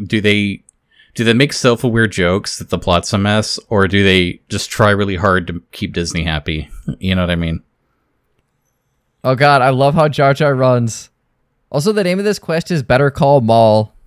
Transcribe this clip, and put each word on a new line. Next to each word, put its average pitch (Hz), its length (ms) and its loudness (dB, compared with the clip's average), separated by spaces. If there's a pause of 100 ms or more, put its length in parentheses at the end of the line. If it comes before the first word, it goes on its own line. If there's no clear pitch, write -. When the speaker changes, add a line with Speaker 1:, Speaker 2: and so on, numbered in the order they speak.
Speaker 1:
do 110 160 -2
they, 104 440 -2 (500)
do 113 80 -6
they 113 120 2
make 143 180 2
self-aware 117 560 0
jokes 92 500 -2
that - 120 -14
the 90 80 -2
plot's 87 340 0
a 107 60 -2
mess, 104 500 -2
or 98 180 2
do 98 160 0
they 92 460 2
just 101 200 -8
try 107 220 2
really 101 260 -2
hard 92 300 0
to 85 240 -10
keep - 220 -10
Disney 85 320 -4
happy? 78 440 -6 (300)
You 92 160 -4
know 92 60 0
what 87 100 -2
I 85 60 0
mean? 82 260 -4 (1600)
Speaker 2:
Oh 131 140 0
God, 143 260 4
I 135 80 4
love 135 240 2
how 156 140 2
Jar 139 260 2
Jar 143 220 0
runs. 123 540 0 (600)
Also, 156 220 -2
the 208 120 0
name 180 140 0
of 202 60 -6
this 208 140 -2
quest 165 320 -6
is 156 120 -2
Better 135 280 2
Call 143 300 2
Maul, 110 520 4 (140)